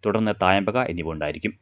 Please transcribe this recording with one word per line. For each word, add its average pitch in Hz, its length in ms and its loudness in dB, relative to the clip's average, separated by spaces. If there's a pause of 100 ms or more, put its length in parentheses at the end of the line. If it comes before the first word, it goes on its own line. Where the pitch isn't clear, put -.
തുടർന്ന് 107 400 0
തായമ്പക 98 360 2 (140)
എന്നിവ 82 200 -6
ഉണ്ടായിരിക്കും. 78 500 -4